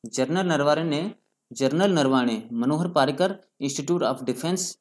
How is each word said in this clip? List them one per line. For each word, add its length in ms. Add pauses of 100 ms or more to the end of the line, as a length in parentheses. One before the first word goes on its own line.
जनरल 420
नरवाने 360
ने, 300 (400)
जनरल 380
नरवाने 640
मनोहर 340
पारिकर 520 (240)
Institute 380
of 180
Defence 420 (200)